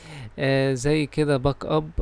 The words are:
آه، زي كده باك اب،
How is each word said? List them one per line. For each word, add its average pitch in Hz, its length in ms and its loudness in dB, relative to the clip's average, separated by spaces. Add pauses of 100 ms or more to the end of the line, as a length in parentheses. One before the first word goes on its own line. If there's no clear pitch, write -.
(380)
آه، 135 360 2
زي 147 320 0
كده 147 300 0
باك 135 300 0
اب، 156 240 2 (120)